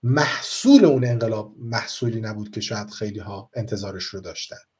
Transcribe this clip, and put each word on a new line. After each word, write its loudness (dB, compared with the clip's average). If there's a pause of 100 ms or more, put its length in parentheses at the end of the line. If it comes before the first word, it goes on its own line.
محصول 6
اون 4
انقلاب -2
محصولی -4
نبود -8
که -8
شاید -8
خیلی -8
ها -12
انتظارش -8
رو -10
داشتن -14 (240)